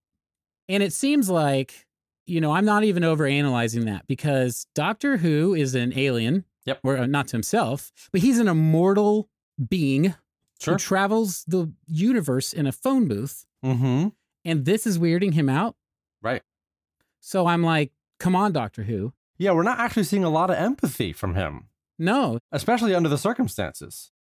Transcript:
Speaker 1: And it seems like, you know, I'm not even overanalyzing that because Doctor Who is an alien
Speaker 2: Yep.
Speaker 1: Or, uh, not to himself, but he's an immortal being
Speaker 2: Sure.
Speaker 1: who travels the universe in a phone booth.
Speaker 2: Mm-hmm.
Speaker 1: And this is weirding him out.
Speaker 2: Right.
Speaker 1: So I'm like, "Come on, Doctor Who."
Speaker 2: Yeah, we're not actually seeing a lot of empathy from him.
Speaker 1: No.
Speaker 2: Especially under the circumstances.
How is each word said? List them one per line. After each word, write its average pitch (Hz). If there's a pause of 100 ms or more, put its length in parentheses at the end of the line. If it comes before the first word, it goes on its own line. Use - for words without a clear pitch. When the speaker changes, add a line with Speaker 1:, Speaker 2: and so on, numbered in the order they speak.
(680)
Speaker 1:
And 196
it 180
seems 269
like, 143 (400)
you 165
know, 151
I'm 185
not 208
even 180
overanalyzing 139
that 104
because 131
Doctor 214
Who 165
is 139
an 123
alien 131 (220)
Speaker 2:
Yep. 135
Speaker 1:
Or, 135
uh, 123
not 143
to -
himself, 135 (200)
but 185
he's 240
an 226
immortal 190 (380)
being 156 (460)
Speaker 2:
Sure. 170
Speaker 1:
who 190
travels 196
the 165 (160)
universe 160
in 147
a 131
phone 262
booth. 113 (200)
Speaker 2:
Mm-hmm. 131 (360)
Speaker 1:
And 156
this 202
is 185
weirding 170
him 147
out. 170 (460)
Speaker 2:
Right. 117 (800)
Speaker 1:
So 180
I'm 170
like, 160 (280)
"Come 185
on, 196
Doctor 113
Who." 107 (240)
Speaker 2:
Yeah, 190
we're 170
not 233
actually 233
seeing 196
a 170
lot 160
of 175
empathy 135
from 90
him. 76 (320)
Speaker 1:
No. 175 (120)
Speaker 2:
Especially 220
under 165
the 143
circumstances. - (140)